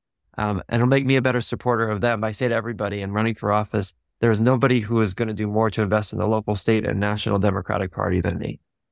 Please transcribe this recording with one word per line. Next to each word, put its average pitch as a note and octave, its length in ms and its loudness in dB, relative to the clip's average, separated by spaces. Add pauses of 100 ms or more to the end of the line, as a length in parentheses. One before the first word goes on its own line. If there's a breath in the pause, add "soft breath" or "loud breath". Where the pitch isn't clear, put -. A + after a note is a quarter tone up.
(380)
Um, G#2 320 -2
and A#2 120 2
it'll B2 60 4
make C#3 180 4
me C3+ 100 4
a C3 60 4
better B2 200 0
supporter A2+ 480 -2
of G#2 120 -2
them. A#2 220 0
I A2 80 -2
say B2 160 -4
to A#2 60 0
everybody G#2 480 -4
in G2 100 -6
running A2 240 0
for G#2 160 -2
office, G#2+ 420 -2 (260)
"There A#2+ 100 4
is G#2+ 100 2
nobody B2 420 4
who A2+ 200 0
is G2 120 0
gonna A2 200 -4
do G#2 140 -4
more G#2+ 240 2
to A2+ 100 -2
invest G#2 320 0
in A2 60 -6
the G#2 80 0
local, G#2+ 280 0
state, A2 300 0
and G#2 140 -2
national G#2 400 0
Democratic G2 520 -2
Party F#2 300 0
than F2 160 -2
me." - 220 -8 (320)